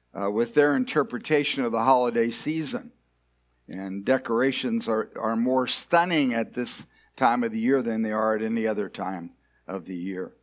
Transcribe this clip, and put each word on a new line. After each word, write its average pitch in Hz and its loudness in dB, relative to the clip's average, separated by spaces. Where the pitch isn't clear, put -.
uh, 98 -4
with 117 -2
their 147 6
interpretation 135 0
of 117 0
the 113 0
holiday 120 4
season. 147 -6
And 95 -8
decorations 123 0
are, 110 0
are 113 -2
more 127 2
stunning 170 2
at 113 -2
this 120 -6
time 120 2
of 110 -2
the 113 -4
year 131 2
than 113 -2
they 110 -2
are 110 2
at 107 -2
any 110 -2
other 104 -2
time 92 -6
of 90 -8
the 92 -8
year. 92 -6